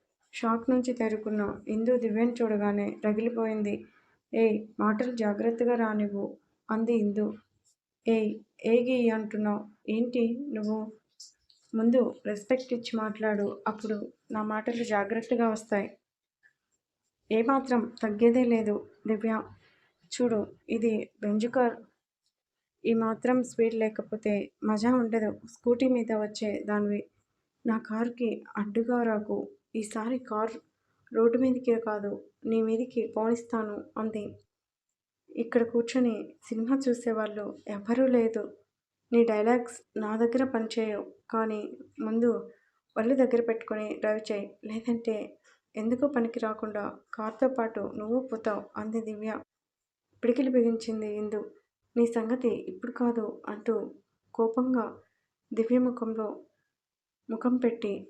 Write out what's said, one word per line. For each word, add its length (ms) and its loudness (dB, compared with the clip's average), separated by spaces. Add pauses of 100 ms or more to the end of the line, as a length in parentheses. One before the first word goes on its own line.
(340)
షాక్ 340 0
నుంచి 240 2
తేరుకున్న 500 0 (260)
ఇందు 280 2
దివ్యను 380 2
చూడగానే 540 0 (120)
రగిలిపోయింది. 760 0 (560)
"ఏ, 120 4 (340)
మాటలు 380 2
జాగ్రత్తగా 600 2
రానివ్వు" 500 0 (420)
అంది 300 2
ఇందు. 300 0 (800)
"ఏ, 120 4 (460)
ఏగి 340 4 (120)
అంటున్నావు 520 -2 (260)
ఏంటి 340 0 (280)
నువ్వు? 280 -2 (920)
ముందు 280 4 (240)
రెస్పెక్ట్ 480 -2
ఇచ్చి 240 -6
మాట్లాడు, 500 -2 (200)
అప్పుడు 300 -4 (340)
నా 120 -4
మాటలు 420 -4
జాగ్రత్తగా 640 0
వస్తాయి. 400 -2 (1400)
ఏమాత్రం 500 2 (160)
తగ్గేదే 480 4
లేదు 300 2 (320)
దివ్య. 260 0 (800)
చూడు, 280 0 (300)
ఇది 220 2 (260)
బెంజ్ 280 0
కార్, 300 2 (1080)
ఈ 100 2
మాత్రం 480 2
స్పీడ్ 320 0
లేకపోతే 580 -2 (320)
మజా 300 2
ఉండదు. 360 0 (160)
స్కూటీ 420 0
మీద 240 2
వచ్చే 380 -2 (140)
దానివి 360 0 (640)
నా 140 2
కారుకి 520 -2 (260)
అడ్డుగా 460 -2
రాకు. 360 -2 (380)
ఈసారి 420 -4
కార్ 360 -4 (580)
రోడ్డు 260 4
మీదకే 420 2
కాదు, 320 -4 (320)
నీ 180 2
మీదికి 460 0
పోనిస్తాను" 680 -2 (200)
అంది. 280 -4 (1080)
"ఇక్కడ 320 0
కూర్చొని 520 2 (280)
సినిమా 360 -2
చూసేవాళ్ళు 680 -2 (220)
ఎవ్వరూ 400 2
లేదు. 360 2 (680)
నీ 120 8
డైలాగ్స్ 520 2 (200)
నా 200 -4
దగ్గర 280 4
పనిచేయవు, 600 -2 (240)
కానీ 300 0 (420)
ముందు 300 2 (640)
ఒళ్ళు 180 2
దగ్గర 260 4
పెట్టుకొని 540 -2
డ్రైవ్ 300 -2
చేయి, 220 -4 (180)
లేదంటే 500 -2 (600)
ఎందుకో 340 0
పనికి 300 0
రాకుండా 440 -4 (300)
కార్తో 360 0
పాటు 320 -2 (140)
నువ్వు 260 -2
పోతావు" 420 -4 (140)
అంది 240 -4
దివ్య. 320 -8 (920)
పిడికిలి 280 4
బిగించింది 640 2
ఇందు. 240 -4 (560)
"నీ 100 6
సంగతి 460 0 (160)
ఇప్పుడు 240 -10
కాదు" 340 0 (220)
అంటూ 260 -2 (600)
కోపంగా 520 0 (640)
దివ్య 260 4
ముఖంలో 500 0 (1000)
ముఖం 280 0
పెట్టి, 360 0 (180)